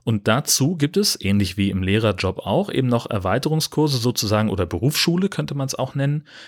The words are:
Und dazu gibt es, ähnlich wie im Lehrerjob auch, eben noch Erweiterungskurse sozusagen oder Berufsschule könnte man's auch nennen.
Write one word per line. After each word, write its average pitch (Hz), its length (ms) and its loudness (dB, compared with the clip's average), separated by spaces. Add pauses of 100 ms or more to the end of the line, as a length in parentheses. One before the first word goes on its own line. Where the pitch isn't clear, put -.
Und 107 240 0
dazu 135 500 2
gibt 147 200 0
es, 202 240 0
ähnlich 98 360 2
wie 98 140 2
im 95 140 0
Lehrerjob 98 560 0
auch, 151 320 0
eben 131 160 0
noch 120 200 0
Erweiterungskurse 139 880 0
sozusagen 110 500 0
oder 95 180 -2
Berufsschule 151 600 0
könnte 151 260 -6
man's 135 220 -4
auch 131 180 -4
nennen. 143 300 0 (240)